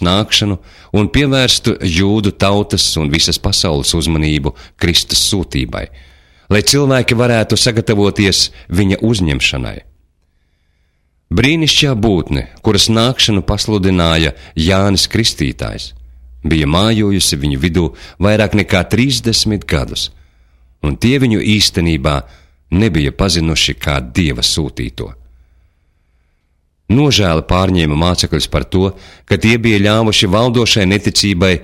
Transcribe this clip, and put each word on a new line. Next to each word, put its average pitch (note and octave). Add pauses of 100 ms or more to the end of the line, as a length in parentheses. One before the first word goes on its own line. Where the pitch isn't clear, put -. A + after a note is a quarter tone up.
nākšanu G2+ (340)
un G2+
pievērstu C3
jūdu G2
tautas G2+ (160)
un D2+
visas D#2+
pasaules E2+
uzmanību D2+ (240)
Kristus -
sūtībai, B1 (640)
lai G#2
cilvēki C3+
varētu A2+
sagatavoties G2+ (180)
viņa F#2+
uzņemšanai. C#2+ (1500)
Brīnišķīgā C#3
būtne, E2 (160)
kuras G#2
nākšanu A2+
pasludināja F2+ (200)
Jānis F#2+
Kristītājs, B1 (560)
bija D2+
mājojusi G2+
viņu C#2+
vidū E2 (320)
vairāk G#2
nekā F#2
trīsdesmit A2+
gadus, - (720)
un C#2+
tie B2+
viņu A#2
īstenībā E2+ (540)
nebija D#2+
pazinuši D#2+
kā C#2+
Dieva C2
sūtīto. - (1800)
Nožēla G2+
pārņēma F2+
mācekļus E2+
par C#2+
to, F#2+ (340)
ka G2+
tie A2
bija A2
ļāvuši G#2+
valdošai A2+
neticībai F#2+ (100)